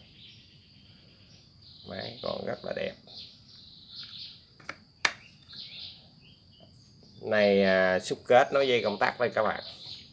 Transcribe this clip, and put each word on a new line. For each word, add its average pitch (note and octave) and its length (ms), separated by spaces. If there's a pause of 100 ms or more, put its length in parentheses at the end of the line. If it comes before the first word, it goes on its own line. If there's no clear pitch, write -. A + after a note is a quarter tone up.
(1900)
Máy - 360
còn G1+ 220
rất - 200
là - 100
đẹp. - 180 (4000)
Này, G#2 420
à, F#2 360
xúc - 280
kết B2+ 260
nối C#3 140
dây B2 160
công G2+ 160
tắc B2 200
đây A#2+ 100
các A2 140
bạn. G2+ 200 (500)